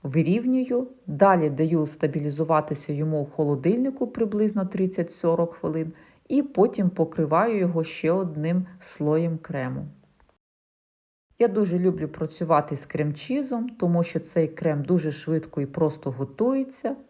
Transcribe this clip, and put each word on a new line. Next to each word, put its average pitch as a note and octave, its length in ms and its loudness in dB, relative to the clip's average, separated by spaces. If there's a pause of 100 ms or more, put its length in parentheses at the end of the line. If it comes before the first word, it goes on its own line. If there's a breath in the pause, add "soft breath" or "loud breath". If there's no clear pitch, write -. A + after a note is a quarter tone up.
вирівнюю, B3 840 0 (180)
далі E3+ 440 4
даю D#3 360 2
стабілізуватися D3+ 1040 -2
йому D3+ 300 0
у C#3+ 40 -4
холодильнику E3+ 800 0
приблизно G#3 600 0
тридцять-сорок E3+ 880 0
хвилин D#3+ 380 -4 (360 loud breath)
і C#4 140 2
потім G3+ 480 2
покриваю E3 680 2
його E3+ 260 0
ще D#3+ 280 -2
одним F3 540 -2 (140 loud breath)
слоєм D#3+ 580 0
крему. C#3 480 -6 (1500)
Я A#3 100 6
дуже F#3+ 300 2
люблю E3+ 300 0
працювати D#3 680 0
з - 100 -12
крем-чізом, A#3+ 840 -4 (100)
тому E3+ 260 2
що - 160 -4
цей E3 280 0
крем D#3 340 -2
дуже D#3 300 0
швидко D#3 480 -4
і C#3 60 -2
просто D3+ 440 -2
готується B3+ 840 -2 (140)